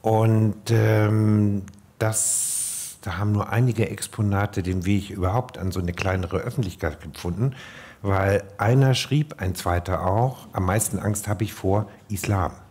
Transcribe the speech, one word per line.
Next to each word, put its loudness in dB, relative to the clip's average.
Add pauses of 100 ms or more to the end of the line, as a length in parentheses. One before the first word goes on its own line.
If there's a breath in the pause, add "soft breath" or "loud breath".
Und, 4
ähm, 4 (360)
das, -4
da -8
haben 0
nur 0
einige 2
Exponate -2
den -2
Weg 0
überhaupt -2
an -4
so -2
eine -4
kleinere -2
Öffentlichkeit -4
gefunden, -4 (480 loud breath)
weil 2 (140)
einer 4
schrieb, -2
ein -4
zweiter -2
auch, 0
„Am -2
meisten 0
Angst -4
habe -2
ich -8
vor 0 (220 loud breath)
Islam.“ -2 (180)